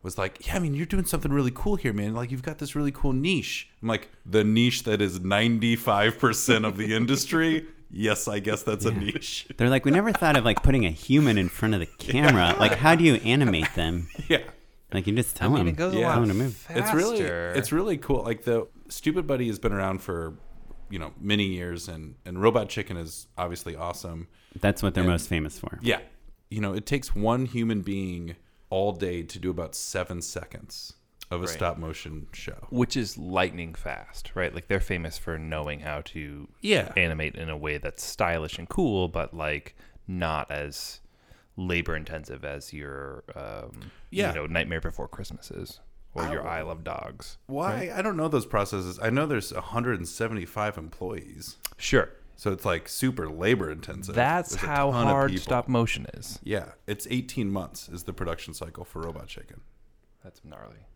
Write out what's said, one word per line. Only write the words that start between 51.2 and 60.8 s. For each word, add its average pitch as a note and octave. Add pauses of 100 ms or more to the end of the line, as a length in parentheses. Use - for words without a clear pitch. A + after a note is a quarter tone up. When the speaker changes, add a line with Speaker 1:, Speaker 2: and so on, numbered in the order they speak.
Speaker 3:
Sure. - (260)
Speaker 1:
So G2+
it's, F#2
like, E2+
super B2+
labor F2
intensive. F2
Speaker 3:
That's D3+
Speaker 1:
There's -
a -
Speaker 3:
how C#3+
Speaker 1:
ton A#2+
of -
Speaker 3:
hard C#3
Speaker 1:
people. C#3
Speaker 3:
stop B2
motion A#2
is. -
Speaker 1:
Yeah. - (140)
It's G#2
eighteen B2
months -
is F2
the F#2
production E2
cycle -
for -
Robot D#2
Chicken. - (600)
Speaker 3:
That's -
gnarly. A1